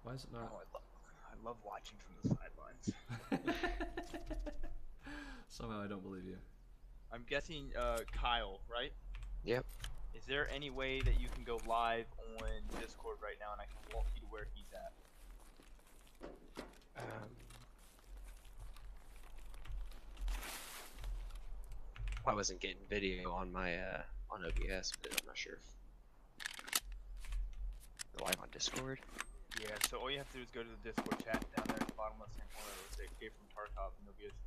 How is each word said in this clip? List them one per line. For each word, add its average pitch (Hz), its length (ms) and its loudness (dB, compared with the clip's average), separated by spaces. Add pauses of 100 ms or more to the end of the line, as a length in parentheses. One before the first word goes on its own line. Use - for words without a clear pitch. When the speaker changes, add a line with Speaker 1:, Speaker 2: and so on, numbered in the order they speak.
Speaker 1:
Why 120 100 -4
is 131 100 -4
it - 80 -10
not? 117 200 -4
Speaker 2:
Oh, 104 60 -6
I 90 60 -8 (100)
lo-, - 80 -6 (500)
I 113 40 -10 (100)
love 117 180 -2
watching 107 360 -6
from - 300 -2
the - 60 8
sidelines. - 560 -4 (560)
Speaker 1:
<laughs> 330 80 4 (1900)
Somehow 110 360 -2
I 101 40 0
don't 101 160 0
believe 95 220 -4
you. 92 120 -4 (760)
Speaker 2:
I'm 120 120 -4
guessing, 139 520 0
uh, 120 240 6 (120)
Kyle, 113 560 6
right? 123 260 0 (500)
Speaker 3:
Yep. 120 220 6 (500)
Speaker 2:
Is 110 100 -4
there 139 240 4
any 143 200 0
way 131 320 4
that 143 180 12
you 123 100 4
can 123 140 -2
go 117 140 2 (100)
live 117 400 8 (340)
on 107 260 2 (140)
Discord 110 400 -4
right 104 180 -4
now 104 140 -4
and 104 80 -6
I 104 40 -4
can - 120 -8 (180)
walk - 200 6
you - 60 -2
to - 60 -8
where 107 260 -2
he's - 200 -8
at? - 180 -6 (2000)
Speaker 3:
Um, 110 320 -4 (4000)
I 120 60 10
wasn't 98 260 4
getting 95 300 -2
video 92 420 4
on 92 220 2
my, 90 240 4
uh, 92 240 0 (280)
on 95 160 -2
O 82 40 4 (100)
B - 100 4
S, 95 220 2 (100)
but - 180 -4
I'm - 60 -4
not - 120 -8
sure - 160 -2
if - 100 -10 (2500)
the - 80 0
live - 160 6
on - 100 -8
Discord. - 480 0 (600)
Speaker 2:
Yeah, 107 140 0 (140)
so - 80 0
all 127 140 2
you 143 80 4
have 131 120 -4
to 131 60 -6
do 123 60 -4
is 120 80 -8
go 120 100 -2
to 117 80 -2
the 113 220 -8
Discord - 320 2
chat 113 200 2 (120)
down 110 120 2
there - 120 4
at - 80 2
the - 60 -4
bottom 110 260 0
left-hand 104 340 -6
corner. - 160 -4
It'll - 280 -6
say 101 80 -2
Escape 107 280 -6
from 101 220 -18
Tarkov, 101 420 -2
and 101 80 -12
there'll 101 140 -12
be 104 80 -6
a 98 40 -6 (160)